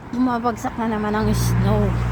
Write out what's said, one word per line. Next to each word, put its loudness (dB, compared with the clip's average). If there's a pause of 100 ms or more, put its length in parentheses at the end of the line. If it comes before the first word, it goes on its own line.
bumabagsak -2
na 0
naman -2
ang 0
snow. 2 (280)